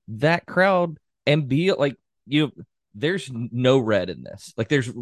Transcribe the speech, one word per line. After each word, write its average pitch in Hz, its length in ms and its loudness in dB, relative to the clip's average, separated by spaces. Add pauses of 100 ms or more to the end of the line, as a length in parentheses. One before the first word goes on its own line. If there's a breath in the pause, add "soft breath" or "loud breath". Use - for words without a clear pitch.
that 139 360 0
crowd 180 520 0 (280)
and 147 220 2
be 165 260 2
like, 143 220 -2 (320)
you, 147 240 0 (420)
there's 143 400 -4
no 123 460 2
red 101 300 0
in 64 140 -10
this. - 320 -16
Like, 113 140 -2
there's, 131 200 2 (120)